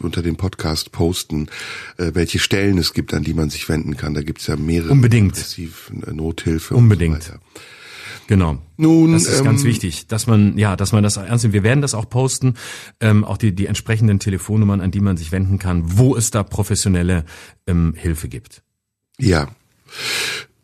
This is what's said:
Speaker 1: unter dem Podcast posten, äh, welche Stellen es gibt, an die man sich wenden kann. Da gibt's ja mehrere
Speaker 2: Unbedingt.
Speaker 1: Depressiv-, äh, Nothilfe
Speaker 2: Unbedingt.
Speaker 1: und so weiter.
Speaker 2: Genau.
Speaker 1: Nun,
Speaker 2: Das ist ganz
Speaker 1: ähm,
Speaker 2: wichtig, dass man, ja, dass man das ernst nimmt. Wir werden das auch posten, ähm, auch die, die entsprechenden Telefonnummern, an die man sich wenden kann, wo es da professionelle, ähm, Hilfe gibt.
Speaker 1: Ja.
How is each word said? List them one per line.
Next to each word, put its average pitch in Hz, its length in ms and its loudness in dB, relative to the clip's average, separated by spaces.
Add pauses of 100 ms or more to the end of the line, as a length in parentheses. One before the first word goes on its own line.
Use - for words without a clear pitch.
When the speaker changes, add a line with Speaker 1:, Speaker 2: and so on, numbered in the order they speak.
Speaker 1:
unter 85 220 -4
dem 82 140 -2
Podcast - 560 -6
posten, 80 560 -2 (500)
äh, 85 160 -2
welche 85 240 0
Stellen 98 400 2
es - 160 -2
gibt, - 180 -4
an 82 100 0
die 80 120 -2
man 78 160 0
sich - 180 -8
wenden 76 300 -4
kann. 76 160 -4
Da 73 80 -4
gibt's - 240 -10
ja 80 100 -2
mehrere 82 340 -2
Speaker 2:
Unbedingt. 117 460 6
Speaker 1:
Depressiv-, - 560 -12 (140)
äh, 76 60 -8
Nothilfe 80 600 -4
Speaker 2:
Unbedingt. 87 420 6
Speaker 1:
und 78 60 -8
so - 100 -16
weiter. - 100 -20 (840)
Speaker 2:
Genau. 82 320 2 (180)
Speaker 1:
Nun, 160 360 6
Speaker 2:
Das 165 120 4
ist - 180 0
ganz 139 200 2
Speaker 1:
ähm, 117 60 2
Speaker 2:
wichtig, 101 380 -2
dass 110 200 -6
man, 104 320 4
ja, 101 180 2
dass 95 160 -2
man 104 100 4
das 104 140 0
ernst 113 280 -2
nimmt. 104 100 0
Wir 101 80 2
werden 127 180 2
das 139 140 -2
auch 110 140 -6
posten, 127 460 0 (460)
ähm, 107 240 4
auch 107 140 -6
die, 104 160 0
die 98 120 -2
entsprechenden 107 520 0
Telefonnummern, 101 640 0
an 92 100 -2
die 101 100 -2
man 98 160 2
sich 82 160 -8
wenden 95 260 0
kann, 87 400 0
wo 131 160 4
es 113 160 -2
da 104 120 0
professionelle, 90 840 0 (420)
ähm, 85 300 2
Hilfe - 320 -6
gibt. - 340 -16 (560)
Speaker 1:
Ja. 82 300 2 (1160)